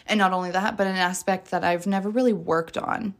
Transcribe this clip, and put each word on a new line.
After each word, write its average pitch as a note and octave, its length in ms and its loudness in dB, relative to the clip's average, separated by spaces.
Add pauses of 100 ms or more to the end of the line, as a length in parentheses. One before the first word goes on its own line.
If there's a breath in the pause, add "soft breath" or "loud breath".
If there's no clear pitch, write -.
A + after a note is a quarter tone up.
And G#3+ 120 0
not F#3+ 140 4
only F3+ 180 -2
that, F#3 260 -2
but G3 100 2
an F#3+ 100 -2
aspect F#3 540 0
that F3+ 140 -2
I've F3 220 2
never G3 220 0
really A#3+ 240 2
worked E3 460 -2
on, - 420 -4